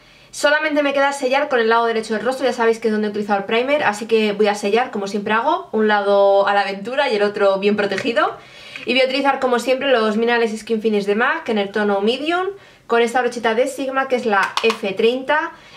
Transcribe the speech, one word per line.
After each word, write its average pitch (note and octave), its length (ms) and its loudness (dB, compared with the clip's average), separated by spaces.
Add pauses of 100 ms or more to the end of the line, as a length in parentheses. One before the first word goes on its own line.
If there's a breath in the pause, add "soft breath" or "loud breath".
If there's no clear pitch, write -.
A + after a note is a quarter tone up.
(320 loud breath)
solamente D4+ 500 0
me C#4 120 -2
queda C#4 180 2
sellar C#4 360 -2
con B3+ 120 0
el A3+ 100 2
lado A#3 160 2
derecho A3 300 -2
del G#3 100 -4
rostro, B3+ 200 -2
ya A#3+ 80 0
sabéis A3+ 260 0
que A#3 80 -2
es G#3+ 40 2
donde G#3+ 160 0
he G#3 40 -6
utilizado G#3 260 -2
el G3 80 -6
primer, C4 380 0
así G#3 240 -2
que G#3+ 240 2
voy G3+ 160 0
a G#3 80 2
sellar, A3 360 0
como G3+ 160 -6
siempre G#3 260 -4
hago, D4+ 400 0
un A3 140 2
lado G3+ 600 4
a G3+ 80 2
la G3+ 60 4
aventura A#3 500 -2
y G#3 60 2
el G3+ 60 0
otro G3+ 360 2
bien G#3 160 2
protegido. A3 600 0 (500 loud breath)
Y A#3+ 80 0
voy C4 80 4
a B3+ 40 4
utilizar, C4+ 340 0
como A#3+ 200 0
siempre, C4 320 0
los A3 260 2
Minerals A#3 400 0
Skin A3 240 -4
Finish G#3+ 240 0
de G3+ 80 0
mac C#4 360 0
en G#3+ 100 0
el G3 120 -2
tono G3+ 300 0
medium, D4 460 -2 (400 loud breath)
con A#3 140 2
esta A#3+ 200 0
brochita A#3 320 -2
de B3+ 140 2
Sigma, C4+ 400 -4
que B3+ 80 0
es A3+ 100 -2
la G3+ 160 2 (220)
F A3 300 0
treinta. C4 580 0 (260 loud breath)